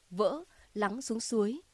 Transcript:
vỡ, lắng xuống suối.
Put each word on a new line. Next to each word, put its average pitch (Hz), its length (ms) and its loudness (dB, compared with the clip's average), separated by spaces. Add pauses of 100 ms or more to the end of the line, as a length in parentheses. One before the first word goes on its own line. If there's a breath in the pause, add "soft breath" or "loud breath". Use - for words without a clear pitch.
vỡ, 214 340 0 (300 soft breath)
lắng 208 280 0
xuống 226 180 -2
suối. 226 420 0 (120)